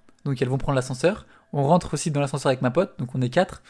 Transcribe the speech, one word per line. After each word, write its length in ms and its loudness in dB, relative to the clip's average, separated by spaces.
Donc, 180 -2
elles 60 2
vont 100 0
prendre 180 0
l'ascenseur. 500 0
On 140 0
rentre 280 2
aussi 160 -4
dans 100 0
l'ascenseur 300 0
avec 120 0
ma 80 2
pote. 280 0
Donc, 160 -8
on 80 0
est 80 0
quatre. 400 0